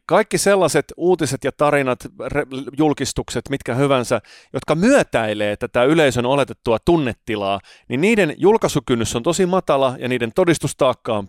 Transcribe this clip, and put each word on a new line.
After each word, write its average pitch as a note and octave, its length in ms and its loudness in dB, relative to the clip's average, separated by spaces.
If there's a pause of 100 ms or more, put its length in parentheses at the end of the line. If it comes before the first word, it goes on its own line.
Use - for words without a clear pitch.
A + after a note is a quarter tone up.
kaikki G3 320 0
sellaiset F#3 600 2
uutiset D#3+ 460 0
ja C3 80 -2
tarinat, C#3+ 480 0 (260)
re-, C#3+ 200 -4 (320)
julkistukset, C3+ 720 -2
mitkä C3 260 -6
hyvänsä, B2+ 460 0 (320)
jotka C#3+ 220 -2
myötäilee A2+ 840 0
tätä B2 260 0
yleisön C3+ 420 2
oletettua B2 600 0
tunnetilaa, G#2+ 720 -2 (300)
niin B2+ 120 -2
niiden G3 360 2
julkaisukynnys D3 800 0
on A#2 80 -4
tosi F3 220 0
matala C#3+ 540 0
ja C3 80 -6
niiden A#2+ 280 -2
todistustaakka D3 800 0
on G#2 120 -6